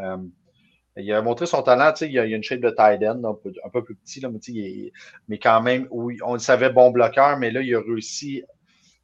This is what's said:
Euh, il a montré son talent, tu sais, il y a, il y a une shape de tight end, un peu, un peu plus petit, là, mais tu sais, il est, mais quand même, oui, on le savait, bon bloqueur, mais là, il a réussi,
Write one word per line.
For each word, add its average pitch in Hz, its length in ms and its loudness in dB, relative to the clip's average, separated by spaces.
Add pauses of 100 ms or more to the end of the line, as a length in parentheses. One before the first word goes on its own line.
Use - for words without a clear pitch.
Euh, 95 160 -8 (800)
il 101 160 -6
a 107 80 2
montré 120 240 -4
son 147 160 -2
talent, 135 320 4
tu - 60 -12
sais, 160 80 -4
il 143 60 -8
y 127 60 0
a, 113 60 2
il 110 60 -4
y - 20 -2
a 110 40 -4
une 107 60 -8
shape 127 180 -8
de 117 100 2
tight 107 320 4
end, 117 200 -2
un 107 120 -6
peu, 101 180 -14 (100)
un - 60 -18
peu 123 140 -4
plus 110 120 -20
petit, - 240 -20
là, 131 100 -10
mais 110 100 -12
tu 123 120 -18
sais, 117 60 -12
il 101 300 -12
est, - 40 -18 (380)
mais 107 80 -8
quand 113 240 4
même, 127 300 0
oui, 117 340 -8
on 120 80 -4
le 120 60 -4
savait, 127 320 2
bon 123 180 8
bloqueur, 131 480 4
mais 120 140 -2
là, 127 100 -4
il 127 140 -2
a 113 40 0
réussi, 117 640 -8 (600)